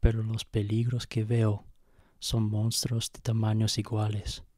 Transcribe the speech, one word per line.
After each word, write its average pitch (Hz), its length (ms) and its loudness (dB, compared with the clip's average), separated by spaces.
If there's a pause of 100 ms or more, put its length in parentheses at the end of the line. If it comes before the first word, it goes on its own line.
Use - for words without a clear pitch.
pero 113 220 4
los 110 220 -4
peligros 113 600 -2
que 110 180 -2
veo 110 400 2 (540)
son 113 260 0
monstruos 113 680 0
de - 80 -18
tamaños 110 580 2
iguales. 107 680 -2 (140)